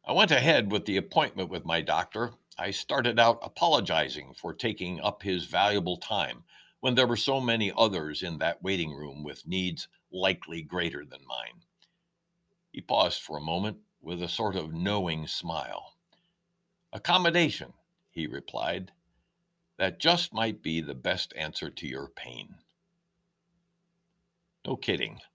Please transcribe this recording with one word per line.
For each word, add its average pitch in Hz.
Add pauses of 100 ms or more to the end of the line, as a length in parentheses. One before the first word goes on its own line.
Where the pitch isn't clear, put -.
I -
went 170
ahead 127
with 104
the 95
appointment 95
with 85
my 82
doctor. 90 (240)
I 98
started 120
out 117
apologizing 80
for 85
taking 92
up 98
his 92
valuable 92
time 71 (360)
when 127
there 127
were 117
so 135
many 117
others 87
in 85
that 82
waiting 87
room 73
with 73
needs 92 (240)
likely 90
greater 78
than 65
mine. 62 (1080)
He -
paused 98
for 78
a 73
moment 87 (220)
with 85
a 87
sort 107
of 80
knowing 85
smile. 69 (920)
"Accommodation," 170 (360)
he 80
replied. 76 (840)
"That 92
just 170
might 113
be 82
the 71
best 90
answer 76
to -
your 69
pain." - (2000)
No 135
kidding. 64 (120)